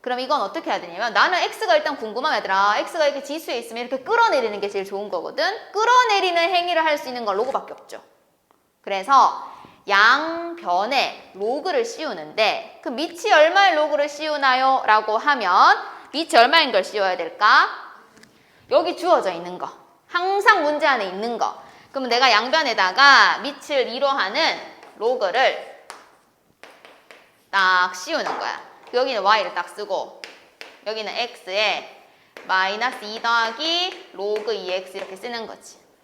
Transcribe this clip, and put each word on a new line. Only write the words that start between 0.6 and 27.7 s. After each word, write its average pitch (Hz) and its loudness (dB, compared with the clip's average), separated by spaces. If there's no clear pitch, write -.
해야 196 -2
되냐면 180 -6
나는 320 4
X가 370 0
일단 302 0
궁금하면 233 -4
얘들아, 202 2
X가 320 0
이렇게 277 -2
지수에 311 -8
있으면 240 -10
이렇게 262 -6
끌어내리는 311 0
게 202 -4
제일 196 -4
좋은 202 -8
거거든. 185 -4
끌어내리는 403 2
행위를 349 0
할 302 0
수 285 -10
있는 247 -8
건 196 0
로그밖에 226 -4
없죠. - -18
그래서 277 2
양변에 247 0
로그를 254 -2
씌우는데 208 -4
그 339 -8
밑이 330 -4
얼마의 349 6
로그를 294 0
씌우나요? 269 0
라고 214 2
하면 262 4
밑이 320 0
얼마인 277 6
걸 185 2
씌워야 190 -2
될까? 220 2
여기 320 2
주어져 269 0
있는 175 -12
거. - -10
항상 392 2
문제 294 -2
안에 240 0
있는 214 -6
거. - -6
그럼 262 -6
내가 247 4
양변에다가 226 4
밑을 262 -4
이로 262 -4
하는 247 -2
로그를 214 -2
딱 185 2